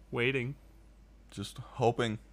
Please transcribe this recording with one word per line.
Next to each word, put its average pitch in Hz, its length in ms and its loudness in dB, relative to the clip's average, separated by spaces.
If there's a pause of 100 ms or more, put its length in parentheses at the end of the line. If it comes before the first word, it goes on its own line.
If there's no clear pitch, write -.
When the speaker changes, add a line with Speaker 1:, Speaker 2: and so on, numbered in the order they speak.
(120)
Speaker 1:
Waiting. 127 440 0 (760)
Speaker 2:
Just - 260 -8
hoping 120 640 0 (140)